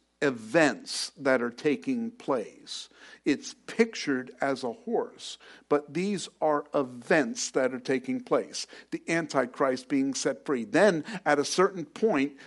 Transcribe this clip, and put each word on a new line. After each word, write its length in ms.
events 960
that 240
are 100
taking 600
place. 800
It's 300
pictured 760
as 240
a 80
horse, 640
but 260
these 340
are 240
events 800
that 200
are 60
taking 420
place. 460
The 180
Antichrist 800
being 260
set 300
free. 200
Then, 400
at 140
a 60
certain 400
point, 480